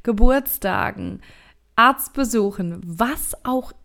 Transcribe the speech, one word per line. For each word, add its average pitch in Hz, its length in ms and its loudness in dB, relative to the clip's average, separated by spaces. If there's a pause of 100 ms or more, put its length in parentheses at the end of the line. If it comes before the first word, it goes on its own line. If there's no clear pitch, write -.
Geburtstagen, 202 1160 2 (560)
Arztbesuchen, 214 1080 0
was 196 600 -4
auch 254 280 -4 (120)